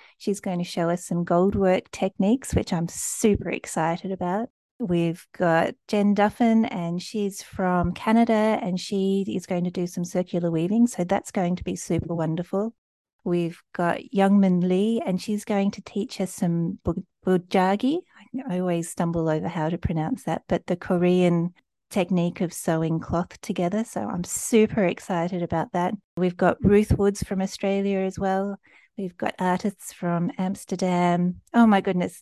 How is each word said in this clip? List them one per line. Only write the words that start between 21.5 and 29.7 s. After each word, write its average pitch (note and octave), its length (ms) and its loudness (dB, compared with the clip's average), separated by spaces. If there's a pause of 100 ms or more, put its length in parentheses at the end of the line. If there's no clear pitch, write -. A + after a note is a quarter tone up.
technique F3 500 -2
of E3+ 140 -2
sewing D#3+ 480 -2
cloth - 400 -4
together. F#3 420 -2
So - 180 -8
I'm G3+ 220 -6
super A3 600 2
excited F3 580 -2
about E3 300 -4
that. F3+ 200 0 (220)
We've F3+ 220 0
got - 260 2
Ruth G3+ 340 4
Woods G3+ 240 0
from F#3+ 200 -4
Australia G3 580 -2
as F#3+ 180 -2
well. G3 400 -2 (400)
We've F#3+ 200 -8
got - 220 -4
artists F#3+ 540 -2